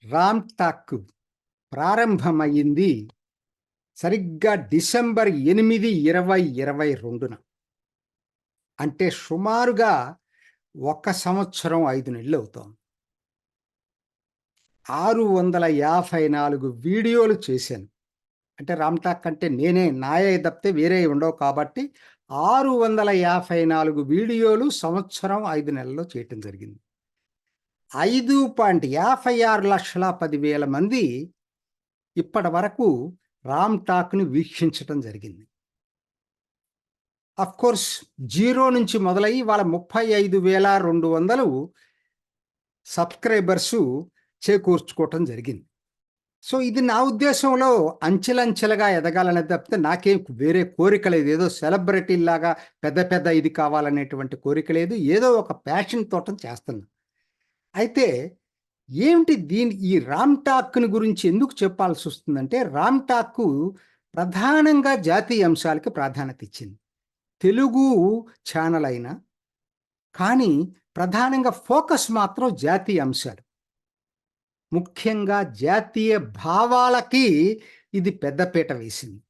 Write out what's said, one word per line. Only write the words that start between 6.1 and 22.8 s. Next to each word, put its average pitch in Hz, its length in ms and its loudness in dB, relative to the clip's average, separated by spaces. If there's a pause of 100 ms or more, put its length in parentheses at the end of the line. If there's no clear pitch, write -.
ఇరవై 143 260 -2 (140)
రెండున. 120 320 -8 (1400)
అంటే 151 280 -4 (200)
సుమారుగా 220 680 0 (1000)
ఒక 175 180 -6 (140)
సంవత్సరం 180 560 -2 (160)
ఐదు 131 200 -8
నెలలు 131 240 -4
అవుతోంది. 107 360 -16 (2000)
ఆరు 208 380 0 (120)
వందల 180 280 2 (200)
యాభై 165 400 0 (120)
నాలుగు 143 320 -2 (200)
వీడియోలు 226 580 2
చేశాను. 127 420 -6 (680)
అంటే 143 240 -6
రామ్ 160 240 -2
టాక్ 180 240 -4
అంటే 156 160 -6 (120)
నేనే, 175 300 2 (160)
నాయే 180 400 2
తప్పితే 170 260 -2 (120)
వేరే 180 180 2 (140)
ఉండవు 160 200 0 (100)
కాబట్టి 143 380 -2 (680)
ఆరు 269 300 2